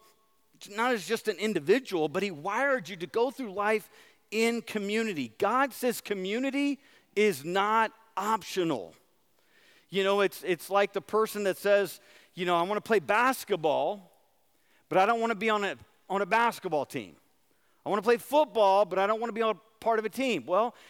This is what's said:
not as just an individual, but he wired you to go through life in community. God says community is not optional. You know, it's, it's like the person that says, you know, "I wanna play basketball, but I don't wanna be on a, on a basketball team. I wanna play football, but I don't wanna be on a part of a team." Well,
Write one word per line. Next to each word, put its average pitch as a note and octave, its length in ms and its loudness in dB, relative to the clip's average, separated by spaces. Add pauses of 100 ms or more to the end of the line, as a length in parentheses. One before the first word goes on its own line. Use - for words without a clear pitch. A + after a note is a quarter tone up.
(760)
not B3 160 0
as F#3+ 120 -4
just G#3+ 220 -4
an G#3 100 -2
individual, F#3 720 0
but F3+ 160 -4
he G3+ 80 -4
wired G#3 560 -2
you F#3+ 80 -12
to E3 120 -10
go A#3+ 240 0
through A#3 200 -10
life G#3 380 -2 (420)
in A3+ 300 0
community. G3+ 800 -4
God B3 340 2
says - 260 -2
community B3+ 800 -2 (380)
is F#3+ 260 2
not G#3 480 2 (240)
optional. E3+ 760 -2 (960)
You F#3+ 160 0
know, G3+ 160 4
it's, F#3+ 240 0
it's F3 240 -2
like G3+ 240 2
the F#3+ 80 -4
person G#3+ 420 -2
that F#3 140 0
says, G3+ 420 2 (340)
you F3 120 -6
know, F3 100 2
"I E3+ 60 2
wanna G3+ 180 -2
play G#3+ 200 2
basketball, F#3 1120 0 (800)
but E3 120 2
I F#3+ 60 6
don't A#3 140 2
wanna A3+ 160 0
be A3 140 -2
on G#3 160 0
a, D#3+ 100 -4 (340)
on G3 120 -2
a G3 40 -2
basketball F#3 600 0
team. F#2+ 320 -10 (680)
I - 40 -4
wanna G3 140 0
play A#3 140 4
football, G#3 680 4
but F#3 140 -2
I G3 80 2
don't A3 120 0
wanna A#3 140 -4
be A3 80 -2
on A3 140 0
a - 280 -20
part A3 160 2
of G#3+ 60 -2
a G#3+ 40 -8
team." A3+ 360 -2
Well, G3+ 300 0 (140)